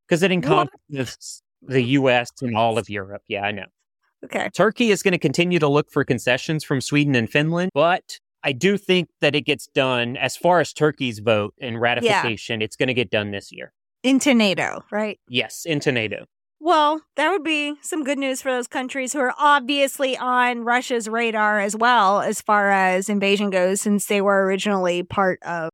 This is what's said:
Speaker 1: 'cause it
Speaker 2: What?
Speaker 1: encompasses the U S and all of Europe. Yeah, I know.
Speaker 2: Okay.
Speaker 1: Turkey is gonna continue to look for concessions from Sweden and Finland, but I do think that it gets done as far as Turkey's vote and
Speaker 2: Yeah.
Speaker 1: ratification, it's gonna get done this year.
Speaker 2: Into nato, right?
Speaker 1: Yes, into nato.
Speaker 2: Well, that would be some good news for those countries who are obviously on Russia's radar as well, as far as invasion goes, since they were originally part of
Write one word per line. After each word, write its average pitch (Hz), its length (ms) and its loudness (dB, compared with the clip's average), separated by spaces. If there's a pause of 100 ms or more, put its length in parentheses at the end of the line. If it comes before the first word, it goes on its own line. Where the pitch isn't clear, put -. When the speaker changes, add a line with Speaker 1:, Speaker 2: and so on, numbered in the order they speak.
Speaker 1:
'cause 165 140 2
it 190 80 2
Speaker 2:
What? - 20 0
Speaker 1:
encompasses - 1120 -2 (200)
the 131 200 0
U 131 280 2
S 120 200 2 (120)
and 117 140 -4
all 113 220 2
of 107 120 -6
Europe. 101 380 -10
Yeah, 101 160 -4
I 104 80 -2
know. 95 120 -10 (600)
Speaker 2:
Okay. - 280 -6
Speaker 1:
Turkey 220 380 2
is 190 120 0
gonna 180 160 2
continue 170 400 0
to 151 100 2
look 147 220 2
for 139 140 0
concessions 135 600 -2
from 139 160 -2
Sweden 147 340 2
and 113 160 0
Finland, 165 440 0
but 170 460 0 (240)
I 147 80 0
do 175 240 2
think 185 320 0 (120)
that 147 140 2
it 147 80 -2
gets 135 260 -2
done 127 480 0
as 127 200 -4
far 175 240 4
as 143 120 -2
Turkey's 131 480 -2
vote 104 400 0
and 120 160 -8
Speaker 2:
Yeah. 113 40 -6
Speaker 1:
ratification, 120 840 0
it's - 140 -6
gonna 127 180 0
get 117 160 -2
done 104 220 -2
this 101 180 -10
year. - 220 -18 (300)
Speaker 2:
Into 262 320 4
nato, 185 580 0
right? 214 260 -6 (100)
Speaker 1:
Yes, 123 360 -6
into 151 260 -2
nato. 110 360 -4 (340)
Speaker 2:
Well, 311 400 2 (160)
that 311 140 0
would 370 120 -2
be 294 400 -4
some 311 220 -6
good 269 140 -2
news 262 220 -4
for 269 120 -4
those 247 160 -4
countries 254 440 -6
who 294 80 -4
are 247 180 0
obviously 277 800 2
on 247 480 0
Russia's 240 440 -2
radar 214 520 0
as 202 160 -2
well, 214 440 4
as 202 200 -2
far 202 300 2
as 190 380 2
invasion 202 420 0
goes, 185 300 2
since 208 260 0
they 202 140 0
were 196 240 4
originally 190 580 0
part 185 400 0
of 165 300 -6